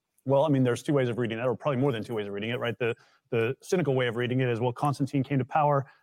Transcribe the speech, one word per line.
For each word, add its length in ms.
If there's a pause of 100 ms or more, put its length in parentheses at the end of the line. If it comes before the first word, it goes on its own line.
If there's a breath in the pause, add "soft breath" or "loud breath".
(240)
Well, 200
I 40
mean, 140
there's 200
two 100
ways 160
of 100
reading 200
that, 80
or 100
probably 240
more 120
than 120
two 100
ways 120
of 60
reading 180
it, 100
right? 180
The, 160 (360 soft breath)
the 320
cynical 320
way 140
of 80
reading 240
it 80
is, 120
well, 120
Constantine 500
came 160
to 60
power. 420 (160 loud breath)